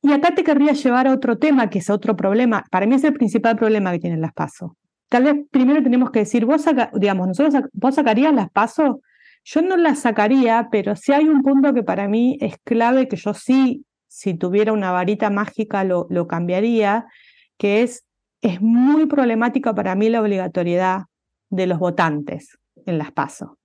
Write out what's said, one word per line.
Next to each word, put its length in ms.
Y 100
acá 220
te 80
querría 300
llevar 340
a 60
otro 260
tema, 320
que 80
es 100
otro 280
problema. 540
Para 160
mí 100
es 80
el 100
principal 420
problema 360
que 80
tienen 200
las 120
paso. 440
Tal 160
vez 100
primero 300
tenemos 300
que 100
decir, 240
vos 180
saca-, 320
digamos, 340
nosotros 260
sac-, 180
¿vos 220
sacarías 400
las 160
paso? 500
Yo 180
no 140
las 240
sacaría, 720
pero 240
sí 160
hay 140
un 160
punto 300
que 120
para 240
mí 320
es 240
clave, 420
que 100
yo 180
sí, 500
si 260
tuviera 380
una 180
varita 400
mágica, 540
lo, 260
lo 160
cambiaría, 760
que 240
es, 220
es 200
muy 460
problemática 680
para 200
mí 140
la 140
obligatoriedad 800
de 160
los 120
votantes 800
en 120
las 140
paso. 520